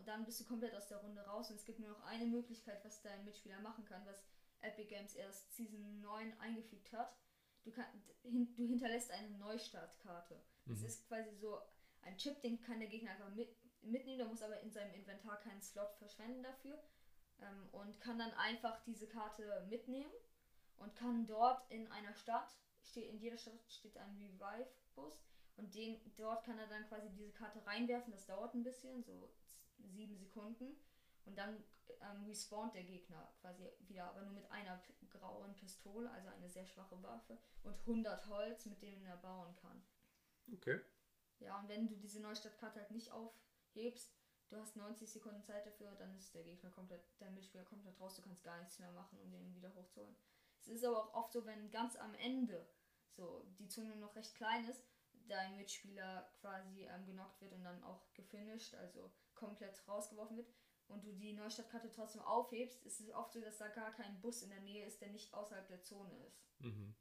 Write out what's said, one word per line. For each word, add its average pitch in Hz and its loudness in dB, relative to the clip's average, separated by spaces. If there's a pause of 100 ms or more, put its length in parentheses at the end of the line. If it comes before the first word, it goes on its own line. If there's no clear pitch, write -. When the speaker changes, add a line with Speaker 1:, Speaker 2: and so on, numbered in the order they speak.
Speaker 1:
dann 220 2
bist 233 0
du 226 -4
komplett 233 2
aus 208 -4
der 208 -4
Runde 208 -6
raus. 214 0
Und 208 -6
es - -8
gibt 226 -6
nur 214 -4
noch 214 -8
eine 226 2
Möglichkeit, 233 4
was - -10
dein 202 -4
Mitspieler 202 -8
machen 220 -4
kann, 202 -6
was 196 -8 (360)
Epic 214 0
Games 202 -4
erst - -6
Season 208 -4
neun 214 0
eingefügt 220 -2
hat. 233 2 (500)
Du 226 -6
kann, 247 0 (380)
hin-, 240 8
du 240 6
hinterlässt 240 6
eine 208 -2
Neustartkarte. 196 -4 (240)
Das 117 2
Speaker 2:
Mhm. 110 2
Speaker 1:
ist - -4
quasi 220 2
so 208 0 (400)
ein 185 -6
Chip, 285 4
den 233 6
kann 233 0
der 220 2
Gegner 220 -2
einfach 196 -6
mit, 226 2 (340)
mitnehmen. 262 4
Der 240 4
muss 226 0
aber 214 0
in 214 -4
seinem 202 -2
Inventar 202 -4
keinen 202 -6
Slot 208 0
verschwenden 220 -4
dafür. 269 -6 (600)
Ähm, 196 -8
und 202 -4
kann 233 2
dann 226 4
einfach 226 6
diese 214 -2
Karte 214 0
mitnehmen 262 2 (680)
und 220 -8
kann 233 8
dort 226 12
in 220 -2
einer 208 -4
Stadt, - 4 (260)
ste-, - -6
in 214 -4
jeder 233 -2
Stadt 226 -8
steht - -10
ein 202 -8
Revive-Bus 208 -4 (360)
und 202 -6
den, 220 0 (160)
dort 220 2
kann 226 0
er 220 -2
dann 214 -2
quasi 214 -4
diese 208 -6
Karte 214 -6
reinwerfen. 240 6
Das 190 -8
dauert 208 0
ein 240 6
bisschen, 254 -2
so 185 -8 (160)
z-, - -14
sieben 208 -4
Sekunden. 233 -4 (480)
Und 196 -6
dann, 208 0 (400)
ähm, 202 -6
respawnt 214 0
der 180 -4
Gegner 180 -8 (120)
quasi 180 -8 (100)
wieder, 185 -6
aber 190 -6
nur 196 -4
mit 196 -8
einer 185 -2
p-, - -12 (160)
grauen 185 -6
Pistole, 202 -4
also 190 -6
eine 185 -8
sehr 185 -6
schwache 185 -10
Waffe, 226 -6 (260)
und - 2
hundert 226 6
Holz, 214 2
mit 202 -6
denen 196 -8
er 180 -4
bauen 185 -6
kann. 185 -12 (720)
Speaker 2:
Okay. - 4 (600)
Speaker 1:
Ja, 196 -4
und 202 -4
wenn 214 6
du 214 -2
diese 208 -6
Neustartkarte 214 -4
halt 208 -8
nicht 226 -4
aufhebst, - -4 (320)
du 208 -8
hast 220 -6
neunzig 214 -4
Sekunden 208 -6
Zeit 208 -2
dafür, 208 -8
dann 190 -6
ist 190 -12
der 165 -8
Gegner 175 -10
komplett, 185 -8 (160)
der 196 -8
Mitspieler 190 -10
komplett 202 -12
raus, 190 -6
du - -10
kannst 180 -10
gar 170 -6
nichts 185 -10
mehr 180 -8
machen, 185 -10
um 185 -10
den 180 -8
wieder 185 -8
hochzuholen. 208 -10 (460)
Es - -12
ist 233 -2
aber 226 8
auch - -4
oft - 4
so, 233 4
wenn 214 -6
ganz 233 4
am 214 -4
Ende 233 6 (480)
so - -4 (160)
die 202 -6
Zone 220 -2
noch 208 -6
recht 220 -8
klein 226 6
ist, 247 -4 (440)
dein 190 2
Mitspieler 196 -4 (120)
quasi, 190 -6
ähm, 185 -6
genockt 190 -8
wird 196 -12
und 185 -6
dann 180 -6
auch 185 -10
gefinisht, 214 -8
also 185 -8 (240)
komplett 202 -6
rausgeworfen 214 0
wird, 240 -4 (380)
und 202 -6
du 208 -4
die 208 -2
Neustartkarte 226 -2
trotzdem 220 -4
aufhebst, 240 8
ist - -2
es 214 -6
oft - 0
so, 233 -4
dass 214 -4
da 208 -2
gar 220 0
kein 202 -4
Bus 233 0
in 190 -6
der 196 -8
Nähe 202 -4
ist, 202 -8
der 202 -6
nicht 208 -8
außerhalb 208 -2
der 180 -10
Zone 196 -8 (140)
ist. - -14 (180)
Speaker 2:
Mhm. 107 -2